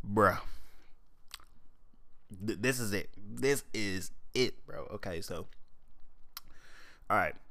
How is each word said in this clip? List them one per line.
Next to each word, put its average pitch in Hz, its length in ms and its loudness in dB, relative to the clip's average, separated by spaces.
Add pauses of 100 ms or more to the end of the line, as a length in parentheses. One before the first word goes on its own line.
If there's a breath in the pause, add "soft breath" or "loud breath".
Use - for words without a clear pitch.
Bruh. 101 380 8 (2000 loud breath)
Th-, 107 120 0
this 123 220 4
is 101 140 2
it. - 240 2
This 123 460 2 (100)
is 95 380 2 (200)
it, - 340 4
bro. - 280 -6
Okay, 90 260 -2
so. - 260 -4 (1600 loud breath)
All 104 80 8
right. 80 160 4 (160)